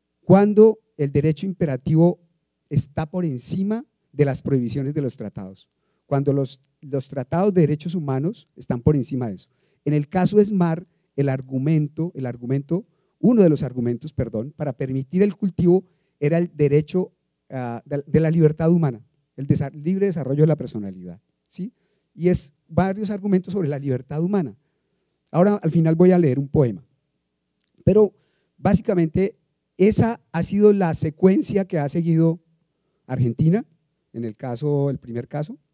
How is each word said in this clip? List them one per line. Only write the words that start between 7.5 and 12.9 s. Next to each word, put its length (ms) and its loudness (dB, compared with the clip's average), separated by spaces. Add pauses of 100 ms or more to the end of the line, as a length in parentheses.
de 100 4
derechos 320 -2
humanos 600 -4
están 260 -6
por 140 2
encima 340 -4
de 60 -6
eso. 140 -20 (360)
En 80 -2
el 160 -2
caso 300 2
de 60 6
smar, 420 -2 (300)
el 120 0
argumento, 840 -2
el 120 -8
argumento, 600 -6 (320)